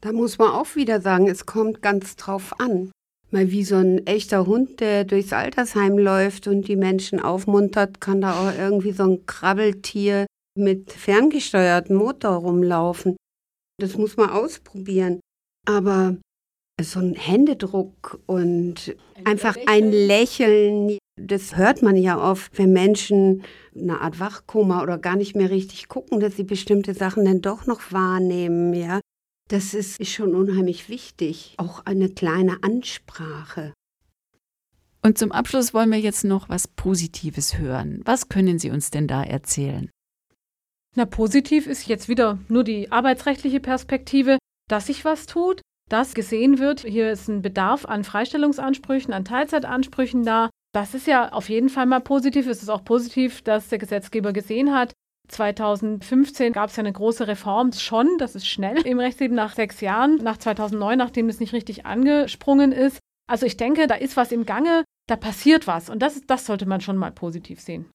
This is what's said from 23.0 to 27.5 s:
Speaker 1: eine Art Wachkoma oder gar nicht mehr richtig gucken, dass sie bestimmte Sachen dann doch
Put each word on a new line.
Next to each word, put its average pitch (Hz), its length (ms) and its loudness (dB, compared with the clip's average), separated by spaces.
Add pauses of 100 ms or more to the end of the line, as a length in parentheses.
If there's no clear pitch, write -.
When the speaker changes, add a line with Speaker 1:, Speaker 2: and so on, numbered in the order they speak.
Speaker 1:
eine 175 280 -4
Art 165 180 -6
Wachkoma 190 640 0
oder 175 160 -2
gar 180 180 -2
nicht 202 180 -2
mehr 196 140 2
richtig 190 400 -4
gucken, 254 320 -4
dass 202 160 -2
sie 202 80 -4
bestimmte 202 480 0
Sachen 190 320 0
dann 190 160 4
doch 196 260 -6